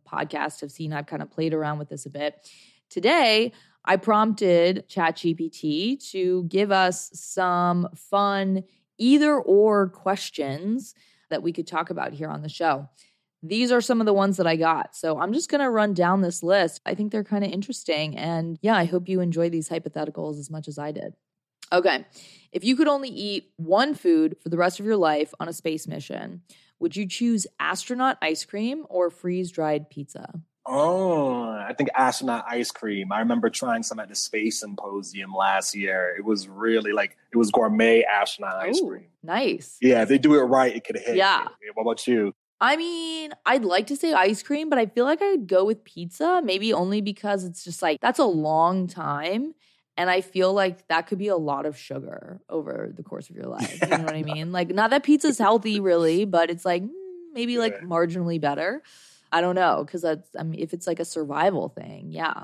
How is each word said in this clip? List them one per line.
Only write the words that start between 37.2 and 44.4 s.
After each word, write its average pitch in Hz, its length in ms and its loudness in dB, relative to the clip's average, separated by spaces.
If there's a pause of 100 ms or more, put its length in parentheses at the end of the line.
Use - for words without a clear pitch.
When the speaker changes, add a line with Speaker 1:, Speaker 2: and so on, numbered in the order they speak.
Speaker 2:
it 120 60 0
was 110 140 4
gourmet 113 520 6
astronaut 101 520 0
ice 190 260 -2
Speaker 1:
Ooh, 285 80 -2
Speaker 2:
cream. - 180 -12 (160)
Speaker 1:
nice. 190 580 -4
Speaker 2:
Yeah, 123 220 6
if 104 60 2
they 139 80 6
do 147 180 8
it 139 80 8
right, 127 320 4
it 117 100 -8
could - 120 -6
hit. 120 180 -2
Speaker 1:
Yeah. 190 280 4 (200)
Speaker 2:
Yeah, 104 100 -14
what 110 100 -4
about 113 240 -2
you? 107 260 2 (280)
Speaker 1:
I 262 160 4
mean, 330 560 -6 (120)
I'd 240 200 2
like 190 220 2
to 285 100 -4
say 330 160 0
ice 196 280 2